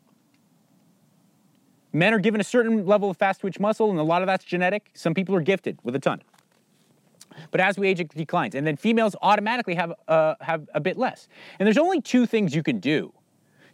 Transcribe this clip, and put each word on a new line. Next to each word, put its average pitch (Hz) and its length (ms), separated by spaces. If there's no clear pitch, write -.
Men 180 220
are 220 40
given 208 220
a 190 40
certain 226 420
level 202 240
of 175 80
fast 196 240
twitch 190 180
muscle, 214 300
and 170 100
a - 20
lot 170 200
of 185 60
that's 190 160
genetic. 180 500
Some - 180
people 190 220
are 170 80
gifted 185 400
with 120 120
a 139 40
ton. 127 240
But 175 100
as 190 160
we 196 100
age, 185 140
it 165 80
declines. 156 460
And 143 120
then 151 120
females 220 420
automatically 208 540
have, 170 180
uh, 156 320
have 156 320
a 151 80
bit 160 160
less. 226 320
And 190 80
there's 214 100
only 339 240
two 247 240
things 208 300
you 160 80
can 120 180
do 127 320